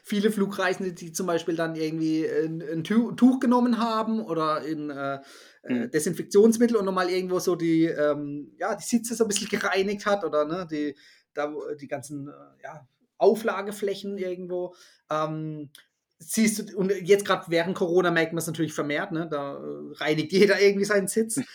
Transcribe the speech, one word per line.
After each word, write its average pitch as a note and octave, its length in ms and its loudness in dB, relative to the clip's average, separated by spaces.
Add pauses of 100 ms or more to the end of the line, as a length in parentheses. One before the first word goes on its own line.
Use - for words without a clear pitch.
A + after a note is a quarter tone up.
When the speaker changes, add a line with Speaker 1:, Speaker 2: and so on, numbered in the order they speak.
Speaker 1:
viele G#3 280 2
Flugreisende, F#3+ 640 -2
die E3 180 -14
zum F#3 160 -4
Beispiel E3 280 0
dann E3 200 -2
irgendwie D#3+ 500 0
'n, D#3+ 360 -2
'n D#3+ 220 -4
Tu-, A3 280 2
Tuch B3+ 280 6
genommen B3 380 4
haben A3 420 0
oder D#3 440 -2
in, D3 260 -6
äh, C#3 300 -6 (440)
äh, B2 260 -2
Speaker 2:
Mhm. - 0 -
Speaker 1:
Desinfektionsmittel A3+ 880 4
und G3 80 2
noch F#3+ 80 0
mal F#3 160 0
irgendwo F#3 300 0
so F3 160 2
die, D#3+ 300 2
ähm, D3 720 -2
ja, F#3+ 180 -4
die E3 80 -12
Sitze A#3 320 0
so A3+ 100 2
'n - 20 0
bisschen G#3 220 -4
gereinigt G3 580 -2
hat G3+ 160 2
oder, D3+ 220 0
ne, E3+ 240 -6
die, D3 260 -4 (400)
da D3+ 180 -4
wo, D3 80 -8 (180)
die C#3 80 -16
ganzen, C#3+ 420 -8
äh, - 20 -14 (320)
ja, D3+ 240 -16 (320)
Auflageflächen G3+ 1000 0
irgendwo. F3+ 560 -6 (380)
Ähm, D#3 580 -4 (500)
siehst G3+ 400 0
du G#3+ 40 -8
d-, - 120 -14
und F#3+ 140 0 (140)
jetzt G3 220 4
grad F#3+ 240 -2
während E3 260 0
Corona F3+ 360 2
merkt D#3+ 220 2
man's E3 140 -4
natürlich D#3 260 -4
vermehrt, D#3 380 -4
ne, E3 180 -4
da, C#3+ 280 -6
äh, D3 400 -12
reinigt D#3 340 0
<laughs> F#3+ 220 8
jeder F#3 80 2
irgendwie G3+ 240 4
seinen G3+ 220 2
Sitz. A3 360 -2 (120)